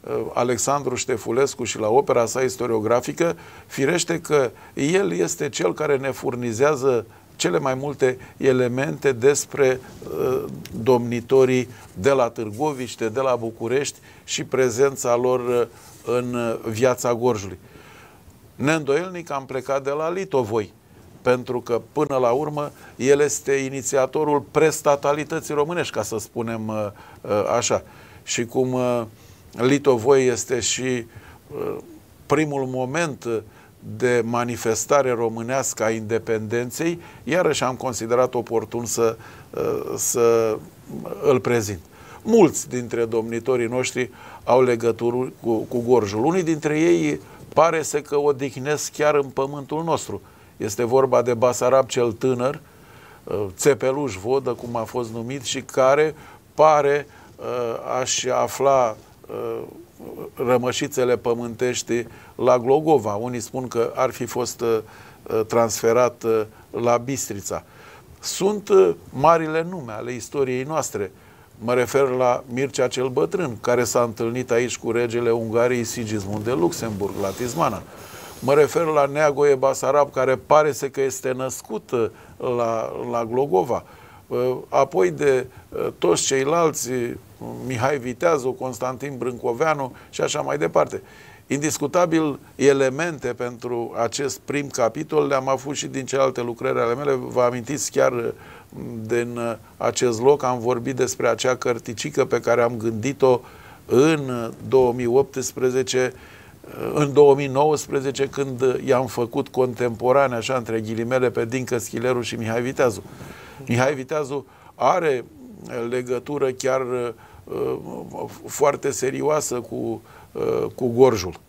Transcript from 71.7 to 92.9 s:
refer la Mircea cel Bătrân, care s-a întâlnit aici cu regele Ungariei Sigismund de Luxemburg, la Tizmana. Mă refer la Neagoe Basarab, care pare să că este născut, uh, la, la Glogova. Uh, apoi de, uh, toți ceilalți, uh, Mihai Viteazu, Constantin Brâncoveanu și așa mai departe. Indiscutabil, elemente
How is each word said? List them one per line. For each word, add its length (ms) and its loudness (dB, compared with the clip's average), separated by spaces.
refer 340 4
la 360 2
Mircea 340 0
cel 200 -2
Bătrân, 540 -2
care 220 2
s-a 180 2
întâlnit 500 -2
aici 260 0
cu 140 -6
regele 400 0
Ungariei 520 2
Sigismund 600 -6
de 80 -2
Luxemburg, 720 -2
la 80 -2
Tizmana. 520 -2
Mă 140 2
refer 320 4
la 200 4
Neagoe 500 4
Basarab, 580 2
care 220 2
pare 360 4
să 180 -6
că 120 -4
este 300 -2
născut, 600 -8
uh, 180 2
la, 340 -2
la 140 -2
Glogova. 580 0
Uh, 300 -2
apoi 420 2
de, 360 2
uh, 180 -4
toți 260 2
ceilalți, 680 0
uh, 200 -2
Mihai 300 0
Viteazu, 540 0
Constantin 680 -6
Brâncoveanu 760 -2
și 120 -6
așa 200 -2
mai 160 -2
departe. 440 0
Indiscutabil, 920 0
elemente 720 2